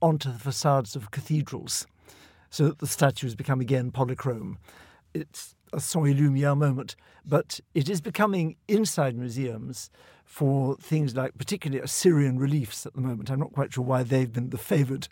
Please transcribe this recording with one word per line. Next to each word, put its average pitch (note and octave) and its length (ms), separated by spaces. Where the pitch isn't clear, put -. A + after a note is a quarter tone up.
onto D#3 320
the A2+ 60
facades C3+ 580
of A2 140
cathedrals, - 760
so D3 200
that - 100
the D3 80
statues C3 480
become C3 260
again B2+ 300
polychrome. B2 680
It's - 440
a D3+ 80
sans C#3+ 380
lumiere C#3+ 360
moment, C#3 420
but D3 360
it C#3+ 140
is F#3 120
becoming F#3+ 560
inside F3 480
museums B2 720
for C3+ 520
things D3+ 380
like C3 240
particularly C#3+ 440
Assyrian C#3 560
reliefs C#3 480
at - 80
the B2+ 60
moment. B2 300
I'm C3+ 100
not D3+ 120
quite C3+ 200
sure B2+ 120
why B2+ 180
they've B2+ 300
been A#2+ 180
the - 80
favoured C3+ 540